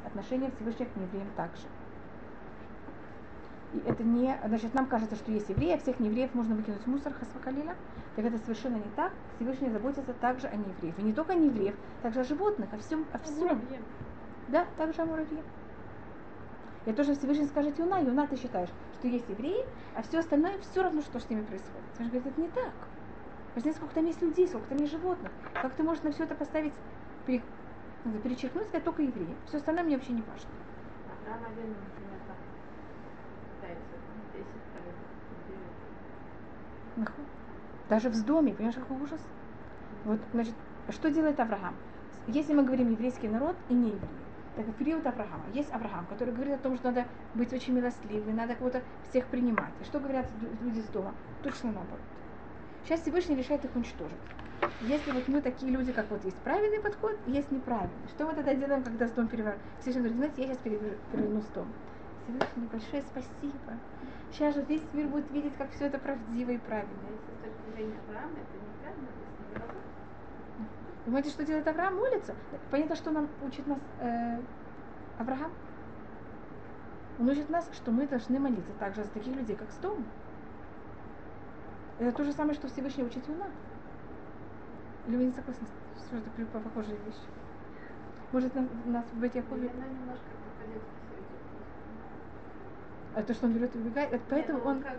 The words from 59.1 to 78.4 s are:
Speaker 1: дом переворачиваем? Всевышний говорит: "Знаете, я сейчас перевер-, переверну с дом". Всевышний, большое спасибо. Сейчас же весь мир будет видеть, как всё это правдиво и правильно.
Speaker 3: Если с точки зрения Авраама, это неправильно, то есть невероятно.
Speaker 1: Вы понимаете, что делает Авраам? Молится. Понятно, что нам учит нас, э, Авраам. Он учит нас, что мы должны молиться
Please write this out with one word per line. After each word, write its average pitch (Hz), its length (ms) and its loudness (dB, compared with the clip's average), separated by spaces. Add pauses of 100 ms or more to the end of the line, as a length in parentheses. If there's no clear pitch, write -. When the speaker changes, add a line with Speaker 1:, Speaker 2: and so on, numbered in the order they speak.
Speaker 1:
дом 233 160 4
переворачиваем? 214 420 -2 (100)
Всевышний 254 220 2
говорит: 233 160 4
"Знаете, 285 240 2
я 262 60 2
сейчас 254 100 0
перевер-, 214 400 0 (140)
переверну 214 300 4
с - 60 -6
дом". - 200 -4 (560)
Всевышний, 240 480 0
большое 269 320 -2
спасибо. - 720 -6 (580)
Сейчас 294 240 4
же 285 80 4
весь 311 180 4 (120)
мир 294 140 2
будет 285 240 0
видеть, 294 260 0
как 269 140 -4
всё 285 140 -2
это 277 140 2
правдиво 240 520 0
и 240 60 2
правильно. 208 340 -2 (200)
Speaker 3:
Если 220 200 -8
с 220 220 -8
точки 214 220 -8
зрения 214 240 -4 (100)
Авраама, 277 240 -6
это 294 240 -8
неправильно, 262 500 -8
то - 140 -10
есть - 180 -10
невероятно. 214 420 -8 (800)
Speaker 1:
Вы - 520 -6
понимаете, 285 180 4
что 302 160 -2
делает 311 220 2
Авраам? 349 280 4
Молится. 440 400 4 (340)
Понятно, 302 280 4
что 320 140 -2
нам 302 180 2 (160)
учит 277 200 -4
нас, 277 140 2 (220)
э, 233 380 0 (800)
Авраам. 262 320 0 (1700)
Он 240 100 8
учит 294 200 4
нас, 330 240 2
что - 180 -2
мы 269 160 4
должны 254 320 2
молиться 247 400 2